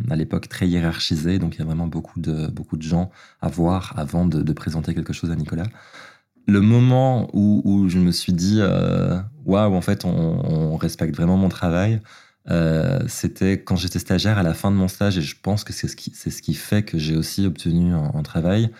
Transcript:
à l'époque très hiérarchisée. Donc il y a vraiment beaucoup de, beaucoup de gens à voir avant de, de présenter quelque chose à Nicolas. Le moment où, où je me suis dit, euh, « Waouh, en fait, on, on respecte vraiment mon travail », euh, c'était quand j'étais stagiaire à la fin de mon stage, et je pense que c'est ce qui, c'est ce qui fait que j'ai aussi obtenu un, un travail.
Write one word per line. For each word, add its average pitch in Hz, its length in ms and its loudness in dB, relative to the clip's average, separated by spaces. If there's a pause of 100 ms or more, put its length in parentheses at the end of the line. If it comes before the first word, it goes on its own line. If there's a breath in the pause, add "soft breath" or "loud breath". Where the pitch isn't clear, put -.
(120)
à 78 40 -2
l'époque 80 320 -2
très - 200 -2
hiérarchisée. 85 720 0
Donc 82 160 -2
il - 40 -10
y - 40 -4
a - 20 -4
vraiment 80 220 -2
beaucoup 80 320 -8
de, 78 280 -4
beaucoup - 300 -6
de 78 60 -6
gens 85 260 0 (320 loud breath)
à 85 80 -2
voir 87 480 0
avant 85 280 0
de, 78 180 0
de 78 100 0
présenter 80 400 -6
quelque 82 180 -6
chose 85 200 -4
à 82 40 -2
Nicolas. 80 320 -4 (800 loud breath)
Le 101 140 6
moment 127 720 4
où, 104 320 4
où 98 240 4
je 87 80 0
me 90 140 4
suis 90 220 -2
dit, 92 260 2
euh, « 90 600 2 (260)
Waouh, 101 280 4
en 90 80 0
fait, 98 240 -2
on, 90 40 -2
on 82 680 0
respecte 80 380 -4
vraiment 85 200 2
mon 95 140 4
travail », 92 500 0 (500 loud breath)
euh, 82 580 2
c'était - 540 -2
quand - 140 -2
j'étais 87 240 -2
stagiaire 101 400 0
à 92 40 2
la 80 120 2
fin 101 160 -2
de 101 40 2
mon 95 120 2
stage, 101 320 0
et - 20 0
je 71 180 -6
pense 104 240 -2
que 117 100 -10
c'est - 140 -6
ce - 80 -8
qui, - 200 -12
c'est - 160 -8
ce - 100 -12
qui 156 140 -4
fait - 260 -2
que 92 160 -4
j'ai 78 180 0
aussi 80 300 -2
obtenu 87 480 0
un, 76 220 0
un 78 80 -2
travail. 95 560 0